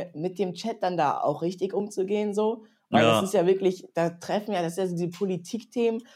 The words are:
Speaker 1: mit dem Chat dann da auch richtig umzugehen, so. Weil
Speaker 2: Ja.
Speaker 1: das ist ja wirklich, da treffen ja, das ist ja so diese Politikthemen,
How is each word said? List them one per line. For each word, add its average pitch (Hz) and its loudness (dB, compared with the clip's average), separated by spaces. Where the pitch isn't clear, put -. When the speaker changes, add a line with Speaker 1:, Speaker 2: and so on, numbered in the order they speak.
Speaker 1:
mit 175 -6
dem 185 -2
Chat - -6
dann 180 0
da 147 2
auch 143 0
richtig 185 -2
umzugehen, 202 -2
so. 214 0
Weil 233 6
Speaker 2:
Ja. 226 6
Speaker 1:
das 214 4
ist 185 -2
ja 175 4
wirklich, 185 2
da 165 0
treffen 202 -4
ja, 175 0
das 165 -2
ist 175 -8
ja 190 0
so 175 -2
diese 175 -2
Politikthemen, 220 -2